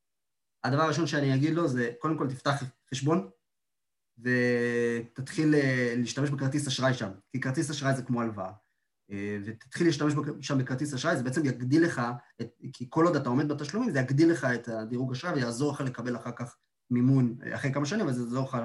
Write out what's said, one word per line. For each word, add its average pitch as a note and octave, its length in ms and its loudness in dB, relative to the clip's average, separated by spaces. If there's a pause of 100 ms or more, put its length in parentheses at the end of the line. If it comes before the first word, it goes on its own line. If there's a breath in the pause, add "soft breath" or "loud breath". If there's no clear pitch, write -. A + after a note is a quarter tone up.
(640)
הדבר C#3 180 2
הראשון D#3 240 2
שאני C#3 280 2
אגיד D3+ 200 2
לו E3 140 2
זה, A#2+ 300 0
קודם D#3 200 -2
כל C#3+ 120 -2
תפתח C3+ 320 -2 (280)
חשבון, D#3 400 0 (880)
ותתחיל, A#2+ 1400 0
אה, B2+ 420 2
להשתמש B2 340 0
בכרטיס C#3 360 0
אשראי C3 280 2
שם, G#2 160 -4 (220)
כי B2+ 80 -2
כרטיס C3+ 300 -2
אשראי C#3 240 0
זה B2+ 80 -4
כמו A#2+ 180 0
הלוואה. G2+ 320 -4 (580)
אה, G2+ 340 -6
ותתחיל A2 420 -2
להשתמש D3+ 280 2
בכ-, D3 140 -2 (120)
שם C#3 180 0
בכרטיס C3 360 -2
אשראי, D3+ 220 0
זה A#2 60 -2
בעצם D#3 220 -2
יגדיל C3 400 2
לך, C3+ 180 0 (380 loud breath)
את, A2+ 60 -6 (260)
כי - 180 -12
כל E3 160 4
עוד D#3 100 4
אתה C3 120 0
עומד C#3+ 200 2
בתשלומים, D3 420 -2
זה C#3 80 0
יגדיל C#3 320 4
לך D#3+ 140 0
את A#2+ 240 -2
הדירוג A#2 440 -4
אשראי, F3+ 220 -6
ויעזור B2+ 380 0
לך C#3+ 80 -8
לקבל B2 360 -4
אחר A#2+ 200 -8
כך - 200 -10 (340)
מימון, B2 460 4 (100)
אה, A2+ 80 -6
אחרי C3+ 180 -2
כמה C#3+ 140 0
שנים, G#3 140 0
אבל - 120 0
זה B2 80 -2
יעזור B2 280 -2
לך B2+ 160 -4